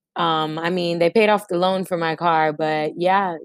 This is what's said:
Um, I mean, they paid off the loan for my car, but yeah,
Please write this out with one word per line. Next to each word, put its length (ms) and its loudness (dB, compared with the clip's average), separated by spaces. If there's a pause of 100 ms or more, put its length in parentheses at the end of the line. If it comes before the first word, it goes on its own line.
(160)
Um, 420 0
I 140 -2
mean, 260 -2
they 140 2
paid 180 4
off 180 0
the 100 -2
loan 280 0
for 100 -4
my 200 -2
car, 360 2
but 460 -2
yeah, 460 0